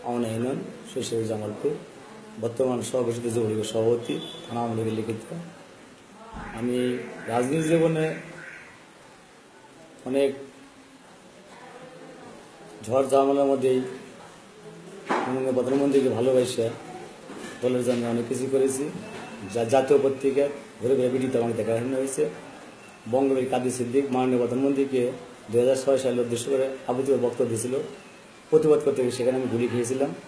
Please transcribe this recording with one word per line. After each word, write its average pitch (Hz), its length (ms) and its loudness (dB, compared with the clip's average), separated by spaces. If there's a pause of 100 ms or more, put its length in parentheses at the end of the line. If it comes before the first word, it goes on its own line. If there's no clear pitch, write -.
আওয়ামী 120 260 -2
ইউনিয়ন, 120 260 -2 (380)
শৈশব 117 300 -2
জামালপুর, 107 480 -4 (720)
বর্তমান 123 400 -2
সহঘোষিত 117 540 -2
যুবলীগের 107 280 0
সভাপতি, 113 560 0 (300)
থানা 117 120 -6
আওয়ামী 113 220 -2
লীগের 110 100 -2
লিখিত। 110 400 -6 (1200)
আমি 123 400 0 (300)
রাজনীতি 127 360 2
জীবনে 160 500 4 (1900)
অনেক 135 280 2 (2500)
ঝড় 127 240 2
ঝামেলার 139 360 6
মধ্যেই 131 360 4 (1300)
মাননীয় 131 420 0
প্রধানমন্ত্রীকে 131 580 4
ভালোবাসে 120 600 2 (920)
দলের 123 220 2
জন্য 120 240 2
অনেক 117 220 0
কিছু 131 220 -2
করেছি। 135 380 2 (640)
জা-, 117 120 0
জাতীয় 131 380 6
পত্রিকা 135 440 2 (340)
ঘুরে 127 140 4
ঘুরে 127 140 2
ভিডিওতে 127 280 0
আমাকে 113 260 0
দেখানো 117 340 0
হয়েছে। 135 320 0 (840)
বঙ্গবীর 131 400 4
কাজী 123 180 0
সিদ্দিক 123 420 0
মাননীয় 127 260 2
প্রধানমন্ত্রীকে 131 760 2 (400)
দুই 117 100 4
হাজার 131 140 6 (100)
ছয় 135 120 4
সালে 123 240 0
উদ্দেশ্য 117 300 -2
করে 131 180 2 (180)
আবৃত্তি 131 260 2
বক্তব্য 120 320 2
দিয়েছিল, 117 280 -2 (760)
প্রতিবাদ 156 360 6
করতে 131 160 2
গিয়ে 123 100 2
সেখানে 123 260 0
আমি 131 140 -2
গুলি 117 160 2
খেয়েছিলাম। 123 420 0 (180)